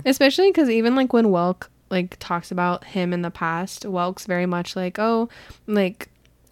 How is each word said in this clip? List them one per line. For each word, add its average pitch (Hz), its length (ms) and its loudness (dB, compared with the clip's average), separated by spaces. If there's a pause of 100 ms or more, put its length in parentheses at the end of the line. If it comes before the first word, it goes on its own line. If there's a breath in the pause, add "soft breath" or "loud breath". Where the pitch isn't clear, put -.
Especially 277 480 2
'cause 302 160 4
even, 226 280 2
like, 262 160 2
when 233 140 4
Welk, 180 420 0 (200)
like, 180 300 -4
talks - 320 -6
about 180 340 -2
him 180 280 -2
in 175 100 -2
the 170 80 -4
past, 170 540 -6
Welk's 185 420 -4
very 180 200 0
much 175 280 -4
like, 180 240 -4
"Oh," 226 300 2 (400 loud breath)
like, 202 400 0 (440)